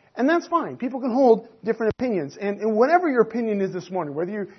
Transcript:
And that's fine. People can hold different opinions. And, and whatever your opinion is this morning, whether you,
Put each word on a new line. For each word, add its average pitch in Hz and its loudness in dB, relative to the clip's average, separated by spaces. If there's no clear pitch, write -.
And 247 0
that's 339 0
fine. 214 -2
People 247 -6
can 254 -4
hold 233 4
different 220 0
opinions. 196 -4
And, 202 -4
and 214 0
whatever 320 4
your 247 2
opinion 214 -2
is 180 -2
this 175 -10
morning, 160 -4
whether 175 -4
you, 208 -6